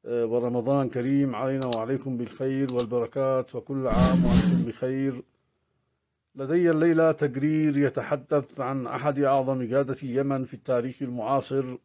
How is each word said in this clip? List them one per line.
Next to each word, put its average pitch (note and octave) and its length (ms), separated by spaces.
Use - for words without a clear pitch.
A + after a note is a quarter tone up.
آه، A#2 200
ورمضان B2 640
كريم C3 460
علينا C3 400
وعليكم B2 420
بالخير C3+ 560
والبركات، B2 800
وكل C3 320
عام - 380
وأنتم - 420
بخير. C3 540
لدي E3 360
الليلة D#3+ 400
تقرير D3+ 640
يتحدث C#3 840
عن C3 280
أحد C#3 320
أعظم C3 560
قادة C3+ 280
اليمن C3+ 420
في - 80
التاريخ B2 480
المعاصر B2+ 840